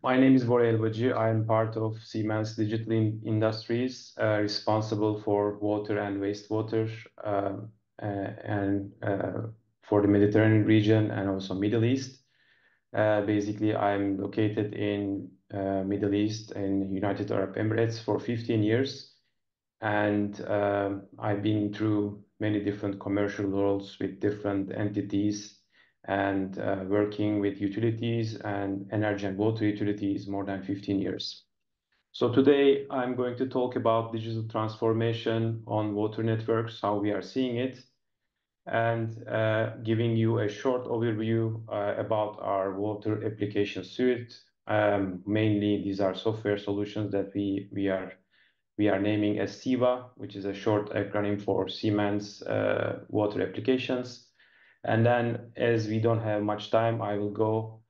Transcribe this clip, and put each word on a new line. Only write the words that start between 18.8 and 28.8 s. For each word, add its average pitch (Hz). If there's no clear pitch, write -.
And, 104
um, 101
I've 107
been 104
through 104
many 104
different 101
commercial 101
roles 98
with -
different 101
entities 104
and, 98
uh, 95
working 104
with 101
utilities 113
and 101